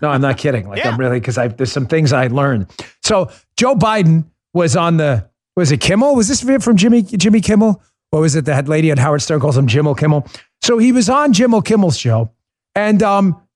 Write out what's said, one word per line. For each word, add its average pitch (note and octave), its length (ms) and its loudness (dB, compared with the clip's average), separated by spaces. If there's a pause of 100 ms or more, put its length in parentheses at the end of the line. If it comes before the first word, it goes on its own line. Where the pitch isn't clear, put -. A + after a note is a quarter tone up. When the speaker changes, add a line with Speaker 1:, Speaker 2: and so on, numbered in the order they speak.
Speaker 1:
No, D3+ 60 -2
I'm C3+ 120 -2
not C3+ 160 -2
kidding. A2+ 320 -4
Like, G2+ 100 -10
Speaker 2:
<laughs> - 60 -4
Yeah. A#2+ 60 -4
Speaker 1:
I'm A2+ 80 -4
really, B2 220 -2
'cause A#2 180 -6
I, A#2+ 80 -2
there's A#2+ 240 -6
some C3+ 160 -6
things D#3 260 0
I C3 140 0
learned. B2 400 -2 (380)
So G3+ 260 -2 (260)
Joe B3+ 200 0
Biden F3 480 2 (280)
was E3+ 220 0
on E3+ 220 0
the, C#3+ 320 -2 (260)
was E3+ 160 0
it D3 100 0
Kimmel? B3+ 360 0
Was A3 100 2
this C4 140 -4 (200)
from A3+ 160 2
Jimmy, A#3 260 4
Jimmy G3+ 380 0
Kimmel? G#3 400 0 (300)
Or D#3 120 0
was D#3 120 0
it D3 120 -4
the D3+ 100 -2
head C#3 120 -4
lady D#3 220 0
at C#3+ 80 0
Howard D3 240 0
Stern D#3 160 -2
calls A#2+ 180 0
him C#3 120 2
Jimmel C#3+ 280 0
Kimmel? D3+ 300 0 (340)
So A#3 180 0
he A#3+ 120 4
was A#3+ 180 2
on C#4+ 240 2
Jimmel A3+ 320 2
Kimmel's G3 320 0
show. A2+ 360 -2 (420)
And, G#3 260 0
um, G3+ 400 0 (160)